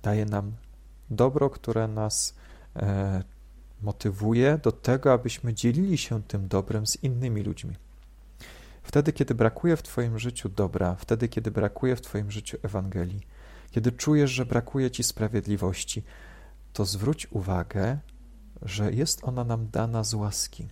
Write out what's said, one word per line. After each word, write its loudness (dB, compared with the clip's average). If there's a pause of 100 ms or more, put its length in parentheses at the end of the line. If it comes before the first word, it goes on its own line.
Daje 2
nam -2 (580)
dobro, 4
które -2
nas, -2 (420)
e, 0 (600)
motywuje 2
do 4
tego, 4
abyśmy 0
dzielili 2
się -2
tym -4
dobrem 0
z -4
innymi 0
ludźmi. -6 (1040)
Wtedy, 4
kiedy 2
brakuje 4
w -6
twoim -2
życiu -4
dobra, 0
wtedy, 0
kiedy -2
brakuje 0
w -8
twoim -6
życiu -8
Ewangelii, -4 (500)
kiedy 2
czujesz, 4
że 0
brakuje 0
ci -6
sprawiedliwości, -2 (720)
to 0
zwróć -2
uwagę, -2 (640)
że -2
jest 0
ona -2
nam -2
dana 0
z -2
łaski. -4